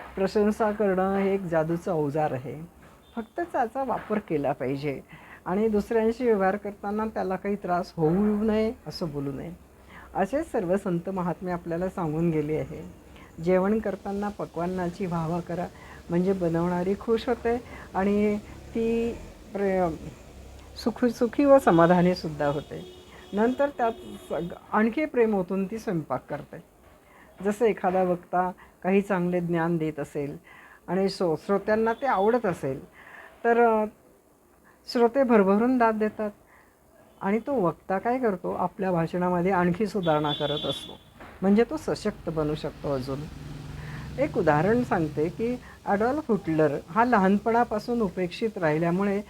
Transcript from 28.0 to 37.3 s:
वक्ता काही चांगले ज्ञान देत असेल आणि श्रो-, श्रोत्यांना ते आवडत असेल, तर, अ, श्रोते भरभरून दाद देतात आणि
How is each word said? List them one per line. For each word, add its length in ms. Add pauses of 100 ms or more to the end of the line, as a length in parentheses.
वक्ता 480 (320)
काही 180
चांगले 400
ज्ञान 360
देत 240
असेल 360 (520)
आणि 200
श्रो-, 280 (100)
श्रोत्यांना 460
ते 140
आवडत 400
असेल, 420 (560)
तर, 380
अ, 20 (1080)
श्रोते 300
भरभरून 560
दाद 160
देतात 360 (920)
आणि 180